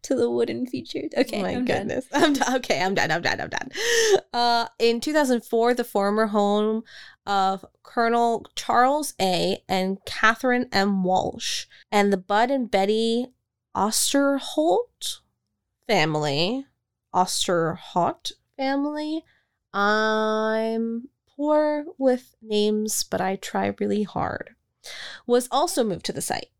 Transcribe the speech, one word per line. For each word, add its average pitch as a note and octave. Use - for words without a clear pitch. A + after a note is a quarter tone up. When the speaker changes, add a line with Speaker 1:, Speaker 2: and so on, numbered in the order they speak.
Speaker 1:
to C4+
the A#3+
wooden A#3+
features. -
Okay, A#3
Speaker 2:
Oh -
my F#3
Speaker 1:
I'm B3
done. G3+
Speaker 2:
goodness. -
<laughs> -
I'm D4+
do-, C4
okay, F3+
I'm F#3+
done, D#3
I'm E3
done, -
I'm C#2+
done. -
Uh, A#3+
in A#3
two D4+
thousand B3+
four, A#3+
the A#3+
former G#3
home G#3+
of F#3+
Colonel A#3
Charles C4
A. F3+
and F#3+
Catherine B3
M. G3
Walsh -
and G3+
the F#3+
Bud G#3
and B3+
Betty A3
Osterholt C#4
family, D#3+
Osterhout F3+
family, D4+
I'm A3
poor D4+
with B3+
names, G#3+
but -
I F#3+
try G3+
really G#3
hard, -
was A#3+
also C#4+
moved F#3+
to F#3+
the -
site. -